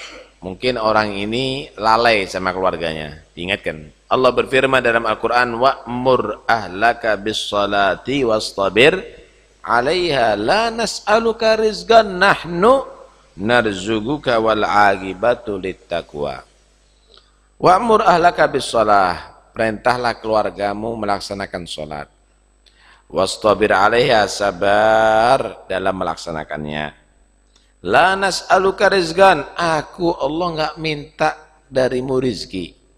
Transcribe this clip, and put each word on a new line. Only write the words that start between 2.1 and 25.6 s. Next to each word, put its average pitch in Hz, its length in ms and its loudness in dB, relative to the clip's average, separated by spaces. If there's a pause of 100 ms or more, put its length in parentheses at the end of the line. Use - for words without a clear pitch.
sama 92 240 -4
keluarganya, 82 720 -4 (160)
diingatkan. 87 480 -6 (240)
Allah 123 240 2
berfirman 131 480 2
dalam 117 240 2
Al-Quran, 117 560 0
"Wa'mur 123 880 0
ahlaka 110 640 0
bis 104 240 -4
salati 101 880 -2
wastabir 110 720 2 (640)
'alaiha, 127 720 0
la 196 400 -2
nas'aluka 226 800 0
rizqan, 220 640 2
nahnu 185 800 2 (380)
narzuquka 110 1040 0
wal 107 240 0
'aqibatu 98 960 0
lit 92 240 -10
taqwa." 71 560 -8 (1200)
Wa'mur 208 400 4
ahlaka 175 480 2
bis 143 160 -4
shalah, 101 880 0
perintahlah 113 640 -2
keluargamu 104 800 -4
melaksanakan 98 720 -6
sholat. 76 400 -12 (1040)
Wastabir 101 640 2
'alaiha, 113 480 4
sabar 110 1400 2